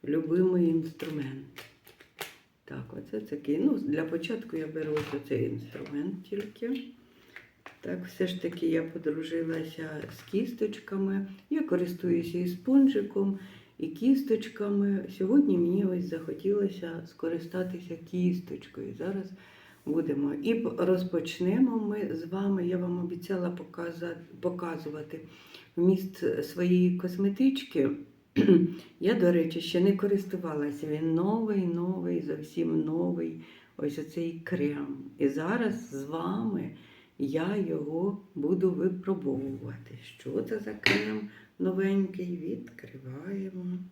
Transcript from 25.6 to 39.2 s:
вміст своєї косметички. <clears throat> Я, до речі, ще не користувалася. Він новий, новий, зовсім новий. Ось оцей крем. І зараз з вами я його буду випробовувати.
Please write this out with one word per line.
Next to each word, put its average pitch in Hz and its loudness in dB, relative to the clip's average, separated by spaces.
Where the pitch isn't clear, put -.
вміст 175 4
своєї 180 4
косметички. 196 2
<clears throat> - 6
Я, 190 4
до 180 6
речі, 165 2
ще 180 2
не 196 8
користувалася. 160 -2
Він 160 0
новий, 202 2
новий, 175 0
зовсім 156 -2
новий. 165 -2
Ось 147 -4
оцей 170 -6
крем. 143 -2
І 143 4
зараз 185 0
з 139 -6
вами 151 -2
я 160 0
його 165 0
буду 180 4
випробовувати. 135 -2